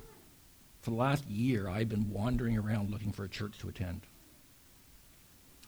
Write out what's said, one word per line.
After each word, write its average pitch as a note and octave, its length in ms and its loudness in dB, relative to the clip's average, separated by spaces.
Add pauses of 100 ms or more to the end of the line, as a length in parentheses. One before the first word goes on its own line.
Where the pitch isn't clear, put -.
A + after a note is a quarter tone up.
(840)
for - 80 -4
the A2+ 60 0
last C#3 320 2
year, G#2+ 380 2
I've A2 220 0
been G#2+ 220 2
wandering A2+ 480 2
around G#2 320 0
looking G#2+ 200 -4
for G2+ 140 -6
a F#2+ 40 -6
church G#2 320 -6
to F2+ 100 -6
attend. F2 320 -4 (1700)